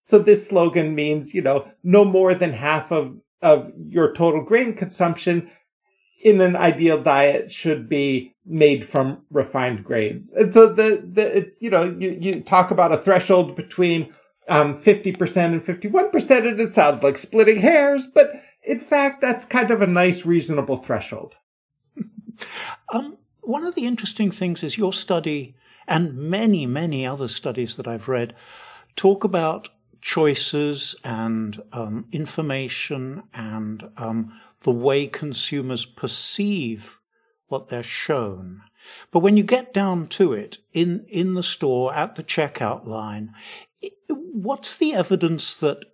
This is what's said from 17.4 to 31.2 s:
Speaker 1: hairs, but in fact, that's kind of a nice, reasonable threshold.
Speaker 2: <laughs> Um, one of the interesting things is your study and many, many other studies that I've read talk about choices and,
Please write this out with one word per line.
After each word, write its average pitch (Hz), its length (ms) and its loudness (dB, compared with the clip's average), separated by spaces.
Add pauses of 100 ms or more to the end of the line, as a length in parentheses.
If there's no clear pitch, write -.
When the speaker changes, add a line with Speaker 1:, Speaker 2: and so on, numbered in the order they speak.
Speaker 1:
hairs, 285 480 4
but - 240 6 (320)
in - 160 -4
fact, 277 420 0
that's 247 240 -2
kind 233 280 0
of 208 100 2
a 190 60 2
nice, 180 360 2
reasonable 147 520 0
threshold. - 580 -8 (640)
Speaker 2:
<laughs> 285 80 -8 (840)
Um, 285 260 -8 (240)
one 285 240 -6
of 349 100 -8
the 247 120 -6
interesting 220 440 -4
things 175 320 -6
is 156 160 -8
your 190 140 -2
study 156 640 -6 (320)
and 160 260 -2
many, 175 500 -2
many 135 400 -4
other 135 220 -8
studies 117 480 -8
that 123 140 -12
I've 113 180 -10
read 120 300 -4 (580)
talk 196 300 2
about 165 440 -2 (340)
choices 147 1000 -2
and, 110 580 -6 (120)